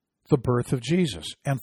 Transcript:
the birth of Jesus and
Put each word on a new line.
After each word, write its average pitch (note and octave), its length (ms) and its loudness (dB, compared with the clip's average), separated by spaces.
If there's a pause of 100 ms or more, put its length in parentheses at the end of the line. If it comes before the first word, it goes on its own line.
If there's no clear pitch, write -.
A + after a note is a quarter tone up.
(300)
the D3+ 80 6
birth B2 360 0
of B2+ 80 0
Jesus C3 540 0 (100)
and C3+ 180 0